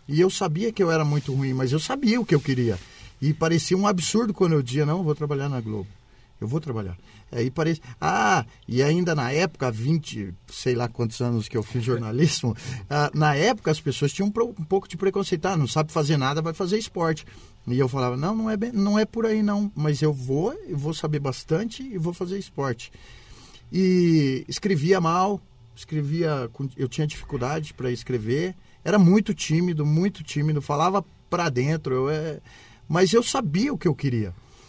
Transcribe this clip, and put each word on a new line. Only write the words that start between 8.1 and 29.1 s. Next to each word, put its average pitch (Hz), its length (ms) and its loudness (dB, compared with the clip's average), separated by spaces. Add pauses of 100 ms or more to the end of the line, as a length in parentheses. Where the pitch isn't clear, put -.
e 127 160 2
ainda 165 320 2
na 127 160 -2
época, 143 400 0
vinte, 113 640 -4 (180)
sei - 240 -2
lá 117 140 -2
quantos 117 320 -4
anos 120 260 -2
que - 80 -8
eu 110 80 -2
fiz 120 180 -4
jornalismo, 117 760 0 (140)
<laughs> - 180 -10
ah, 147 240 2
na 151 220 2
época 190 360 2
as 151 80 0
pessoas 143 320 -2
tinham 196 160 -2
um 214 40 -2
pro-, 233 280 -2
um 160 60 -6
pouco 190 240 0
de 170 80 -10
preconceito. 190 480 -2
"Ah, 190 100 0
não 143 120 2
sabe 156 260 0
fazer 156 240 2
nada, 143 240 0
vai 165 120 -2
fazer 196 240 -2
esporte." 165 480 -2 (420)
E 120 100 0
eu 135 100 4
falava, 123 300 0
"Não, 170 160 -2
não 220 160 -2
é 214 80 -2
bem, 233 140 -4
não 208 260 2
é 220 80 4
por 226 220 -2
aí 214 160 2
não, 208 320 0
mas 147 260 0
eu 151 100 4
vou, 139 420 -2 (140)
eu 165 80 -6
vou 143 160 -4
saber 151 280 -2
bastante 165 640 -4
e 240 160 -8
vou 170 140 -4
fazer 185 260 -6
esporte." 135 520 -6 (800)
E 170 760 4
escrevia 185 520 2
mal, 185 400 2 (360)
escrevia 151 760 -2
com, 139 240 -6
eu 131 120 -2
tinha 151 180 -2
dificuldade 147 680 -4
pra 127 160 -4
escrever, 127 640 -2 (280)
era 190 140 2
muito 202 380 6